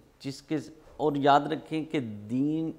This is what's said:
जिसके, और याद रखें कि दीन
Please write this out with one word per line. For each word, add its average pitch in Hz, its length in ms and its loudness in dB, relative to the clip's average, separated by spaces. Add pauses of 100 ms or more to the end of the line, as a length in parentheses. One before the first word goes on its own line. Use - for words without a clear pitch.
(220)
जिसके, 139 360 -6 (420)
और 147 160 0
याद 143 360 6
रखें 156 340 -6
कि 156 140 -2
दीन 127 800 -2